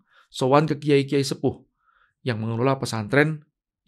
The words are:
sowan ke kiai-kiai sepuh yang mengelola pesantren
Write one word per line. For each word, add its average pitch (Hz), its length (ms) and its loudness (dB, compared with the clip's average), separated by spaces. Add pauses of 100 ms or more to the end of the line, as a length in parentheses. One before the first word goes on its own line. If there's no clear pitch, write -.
(300)
sowan 143 400 2
ke 147 80 -4
kiai-kiai 139 480 0
sepuh 135 320 -4 (640)
yang 120 160 -4
mengelola 117 400 0
pesantren 131 640 -2 (460)